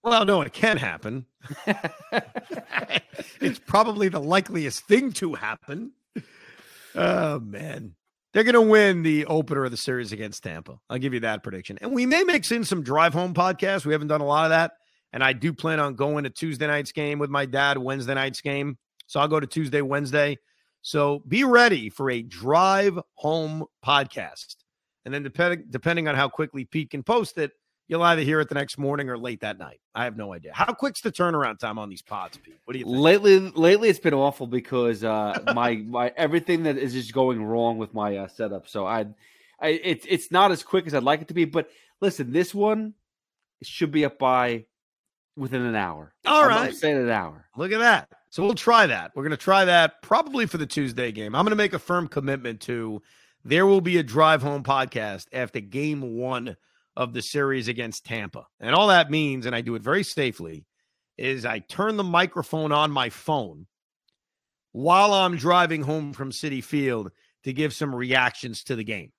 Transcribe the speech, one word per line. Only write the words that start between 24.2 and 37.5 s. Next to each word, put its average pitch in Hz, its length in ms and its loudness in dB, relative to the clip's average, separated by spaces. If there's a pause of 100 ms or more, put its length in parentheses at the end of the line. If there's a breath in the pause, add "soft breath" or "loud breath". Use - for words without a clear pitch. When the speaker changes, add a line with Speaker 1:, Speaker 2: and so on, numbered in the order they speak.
Speaker 1:
And 127 100 -10
then 143 80 -6
depending, 175 480 -2
depending 160 380 -2
on 143 80 0
how 139 120 2
quickly 139 360 -6
Pete 156 260 -6
can 139 120 -10
post 220 360 -2
it, 147 140 -4 (360)
you'll 165 140 -2
either 170 180 6
hear 151 200 2
it 143 100 -2
the 147 40 -6
next 139 220 -4
morning 143 320 -4
or 123 80 -8
late 117 240 -10
that 104 180 -8
night. 85 220 -18 (140)
I 117 100 -4
have 113 140 -8
no 101 160 -10
idea. 78 200 -18
How 175 200 -6
quick's - 260 -6
the - 100 -4
turnaround 151 480 -2
time 110 200 -8
on 104 100 -12
these 95 140 -16
pods, - 340 -12
Pete? - 300 -20
What 127 80 -12
do 135 40 -8
you 123 60 -10
think? 123 140 -4
Speaker 2:
Lately, 190 400 8
lately 190 500 4
it's 185 100 4
been 160 160 2
awful 139 320 0
because, 120 560 -2
uh, 107 440 -2
Speaker 1:
<laughs> - 80 0
Speaker 2:
my, 120 220 0
my, 120 380 -4
everything 165 500 0
that 147 120 0
is 131 160 -4
just 120 220 -8
going 127 280 2
wrong 117 360 0